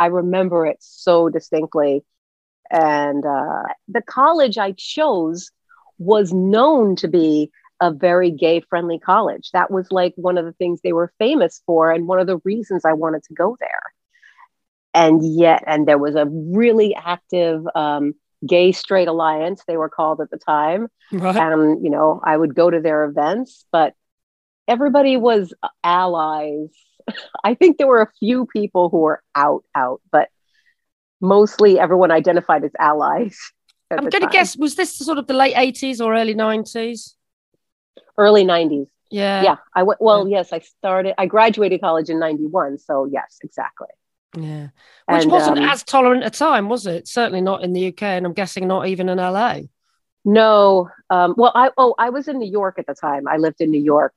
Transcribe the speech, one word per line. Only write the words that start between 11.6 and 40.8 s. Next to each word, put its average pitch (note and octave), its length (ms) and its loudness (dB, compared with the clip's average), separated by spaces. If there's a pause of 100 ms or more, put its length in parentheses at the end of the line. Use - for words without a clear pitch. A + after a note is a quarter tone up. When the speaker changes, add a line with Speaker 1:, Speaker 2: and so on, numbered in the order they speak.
Speaker 1:
for E3 260 2
and E3+ 160 -2
one F#3 100 0
of F#3 80 0
the F3+ 180 -4
reasons G3 400 -4
I D#3+ 100 2
wanted D#3 300 -4
to D#3 100 -20
go G3 260 -2
there. - 220 -8 (1120)
And D#3+ 300 6
yet, D#3+ 420 4
and D3+ 200 0
there D3 120 4
was D3 180 -2
a D3 120 2
really G3+ 680 0
active, E3+ 680 -4 (100)
um, D3 400 -2 (320)
gay F3+ 260 4
straight F3+ 360 0
alliance, E3 580 -2
they E3+ 100 -6
were D#3 120 -4
called D#3 320 -4
at D3+ 100 -8
the - 80 -14
time. E3 500 -2 (240)
Speaker 2:
Right. F#3 240 -2
Speaker 1:
And, D#3 480 2
you D#3 60 -2
know, D#3 340 0
I D#3 120 2
would D#3 180 -2
go E3+ 160 4
to E3+ 100 0
their D3+ 240 0
events, D3+ 680 -4
but D#3+ 220 0 (720)
everybody C4+ 480 2
was A3 360 0 (320)
allies. D#3 840 -2 (380)
<laughs> - 380 -12
I A3+ 100 0
think F4 240 4
there C#4+ 80 2
were A#3+ 160 6
a G#3+ 160 -2
few B3 280 -2
people G3 440 -2
who F3 80 0
were D#3 240 0 (120)
out, D3 300 0 (100)
out, C3 260 -4 (100)
but D3 180 2 (920)
mostly G3+ 580 4
everyone F3+ 320 2
identified E3+ 540 2
as C#3+ 140 -8
allies D3+ 600 -2 (300)
<laughs> - 220 -20
at - 80 -4
Speaker 2:
I'm C#4+ 80 -4
Speaker 1:
the - 40 -4
Speaker 2:
gonna F#4+ 160 0
Speaker 1:
time. - 60 -4
Speaker 2:
guess, F#4 240 0
was C#4+ 200 -4
this F4+ 220 -4
sort C#4+ 200 -4
of C4 80 -8
the C4+ 80 -4
late C4 220 2
eighties B3+ 440 -2
or A3+ 140 0
early A3+ 200 -2
nineties? A3 840 -6 (1000)
Speaker 1:
Early G#3 260 6
nineties. D#3 440 -2 (220)
Speaker 2:
Yeah. G3 320 -2
Speaker 1:
Yeah, F3+ 140 4 (180)
I F#3+ 60 2
w-, F#3+ 200 2
well, G#3 280 4
Speaker 2:
Yeah. G3 100 0
Speaker 1:
yes, F3 140 -6
I E3 80 -8
started, F#3+ 580 -4